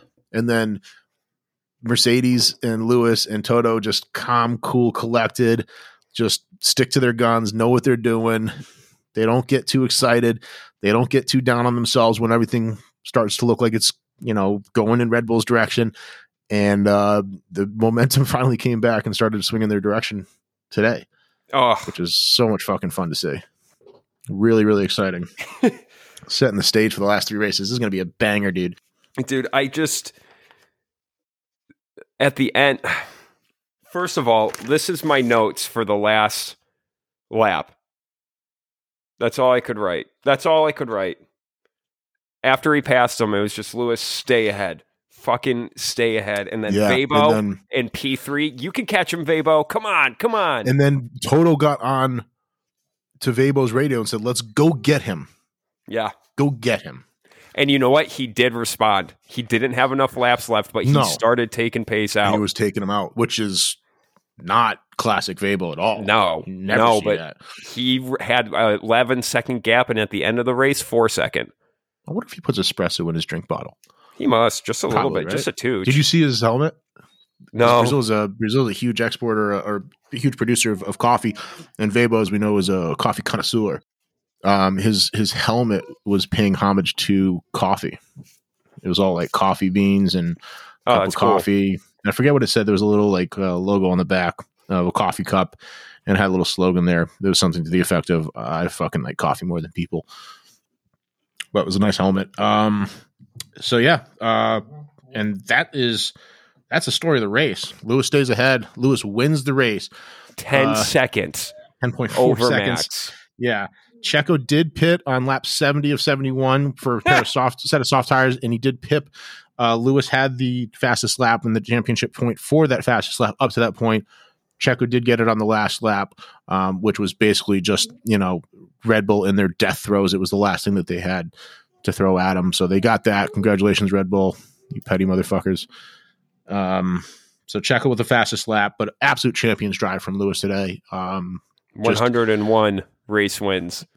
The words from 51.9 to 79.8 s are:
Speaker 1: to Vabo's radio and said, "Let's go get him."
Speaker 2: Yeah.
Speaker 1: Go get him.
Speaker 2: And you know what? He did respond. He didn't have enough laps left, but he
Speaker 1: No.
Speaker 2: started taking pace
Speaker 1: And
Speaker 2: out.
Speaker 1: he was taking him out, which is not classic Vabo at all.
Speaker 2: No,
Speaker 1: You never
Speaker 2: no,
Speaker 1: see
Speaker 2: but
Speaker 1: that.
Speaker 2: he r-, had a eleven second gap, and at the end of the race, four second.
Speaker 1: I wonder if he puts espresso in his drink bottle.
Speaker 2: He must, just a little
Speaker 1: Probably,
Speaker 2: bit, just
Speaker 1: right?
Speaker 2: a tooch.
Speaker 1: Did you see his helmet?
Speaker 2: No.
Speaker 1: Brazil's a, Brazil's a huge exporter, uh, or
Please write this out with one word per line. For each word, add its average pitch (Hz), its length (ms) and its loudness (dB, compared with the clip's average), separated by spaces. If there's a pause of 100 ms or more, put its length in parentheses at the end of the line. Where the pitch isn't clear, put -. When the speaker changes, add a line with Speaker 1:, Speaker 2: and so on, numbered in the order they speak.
Speaker 1:
to 131 120 -2
Vabo's 135 400 2
radio 131 280 0
and 107 100 -6
said, 110 120 -4
"Let's 120 200 -4
go 147 320 2
get 139 300 0
him." 82 240 -8 (600)
Speaker 2:
Yeah. 107 240 -4 (240)
Speaker 1:
Go 143 140 2
get 117 320 -2
him. 65 240 -18 (480)
Speaker 2:
And 143 160 0
you 139 80 4
know 127 140 4
what? 151 160 4
He - 180 -8
did 120 300 0
respond. 107 580 0 (140)
He - 160 -10
didn't 120 300 -2
have 127 180 2
enough 135 260 0
laps 123 320 0
left, 107 240 0
but 104 120 -2
he 135 60 2
Speaker 1:
No. 143 120 4
Speaker 2:
started 113 480 0
taking 117 340 -2
pace 107 300 -2
Speaker 1:
And 104 120 2
Speaker 2:
out. 98 60 2
Speaker 1:
he 107 60 0
was 101 140 -2
taking 104 280 -2
him 95 80 -4
out, 101 280 -4
which 113 200 -2
is 98 380 -2 (640)
not 107 380 0 (180)
classic 98 400 -2
Vabo 92 360 -2
at 73 60 -12
all. 104 220 0
Speaker 2:
No, 98 460 2
Speaker 1:
You 95 60 -12
never 98 280 0
Speaker 2:
no, 113 180 4
Speaker 1:
see 92 60 -4
Speaker 2:
but 104 140 0
Speaker 1:
that. 80 180 -14 (360)
Speaker 2:
he 127 260 0
r-, 127 220 -6
had 120 320 0
a 104 280 2
eleven 120 400 0
second 120 420 -4
gap, 120 280 2
and 110 80 -2
at 104 100 -2
the 92 140 -4
end 113 160 0
of 120 60 -2
the 123 100 0
race, 135 260 0
four 117 280 2
second. - 420 -4 (560)
Speaker 1:
I 151 60 -10
wonder - 120 -6
if - 80 -20
he - 80 -18
puts - 160 -2
espresso 87 520 -4
in 82 60 -4
his 82 100 -4
drink - 220 -10
bottle. - 300 -10 (400)
Speaker 2:
He - 100 -4
must, 117 380 2
just - 180 -6
a 151 40 0
little 113 140 0
Speaker 1:
Probably, 92 240 -2
Speaker 2:
bit, 87 60 -6
just 147 160 -4
Speaker 1:
right? - 60 -4
Speaker 2:
a - 20 -20
tooch. 120 300 -2
Speaker 1:
Did 131 100 2
you 147 80 4
see 170 180 2
his 127 200 2
helmet? 123 340 0 (760)
Speaker 2:
No. 120 280 4
Speaker 1:
Brazil's 123 280 2
a, 107 200 0
Brazil's 110 400 0
a 98 40 -4
huge 117 280 -2
exporter, 110 520 -2
uh, 98 80 -2
or 101 220 -6 (280)